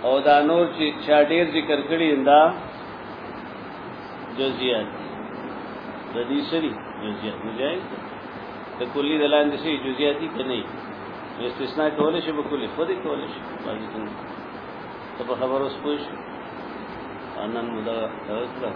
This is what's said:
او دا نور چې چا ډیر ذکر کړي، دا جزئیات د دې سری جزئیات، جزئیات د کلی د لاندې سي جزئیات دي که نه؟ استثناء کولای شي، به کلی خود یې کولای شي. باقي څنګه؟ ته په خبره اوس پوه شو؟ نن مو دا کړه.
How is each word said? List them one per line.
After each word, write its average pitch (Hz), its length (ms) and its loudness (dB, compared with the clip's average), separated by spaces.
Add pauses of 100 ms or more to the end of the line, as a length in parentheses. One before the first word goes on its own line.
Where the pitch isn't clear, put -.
او 127 160 6
دا 147 180 10 (120)
نور 170 160 8 (100)
چې 156 100 2 (200)
چا 147 180 8
ډیر 165 220 6 (120)
ذکر 147 220 2 (100)
کړي، 165 200 4 (160)
دا 147 160 12 (2000)
جزئیات 123 480 0 (1300)
د 110 40 -2 (120)
دې 143 100 2 (100)
سری 156 220 0 (300)
جزئیات، 107 440 -6
جزئیات 135 360 -2 (960)
د - 20 -2 (120)
کلی 143 260 2
د 147 140 4
لاندې 147 300 6
سي 160 80 0 (140)
جزئیات 143 340 2
دي 165 160 -4
که 131 80 -2
نه؟ 123 200 -2 (840)
استثناء 139 500 0
کولای 160 240 2
شي، 160 100 -4
به 151 180 -2
کلی 127 260 -2
خود 170 140 0
یې 185 140 0
کولای 147 300 -4
شي. - 80 -10 (240)
باقي 110 280 -6
څنګه؟ 107 200 -8 (1040)
ته 123 120 -6
په 127 60 0
خبره 131 280 0
اوس 139 200 -2
پوه 147 200 0
شو؟ - 120 -10 (1400)
نن 117 200 -4
مو 110 80 -4
دا 113 160 -2 (300)
کړه. 113 480 -4